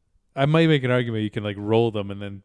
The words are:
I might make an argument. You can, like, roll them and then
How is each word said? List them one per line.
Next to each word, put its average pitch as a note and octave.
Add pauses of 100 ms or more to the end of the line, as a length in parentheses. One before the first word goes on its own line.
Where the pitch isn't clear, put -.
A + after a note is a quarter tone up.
(340)
I C#3+
might E3
make D3+
an B2
argument. A#2
You G#2
can, G#2
like, G#2
roll A2+
them G2+
and G2+
then G2+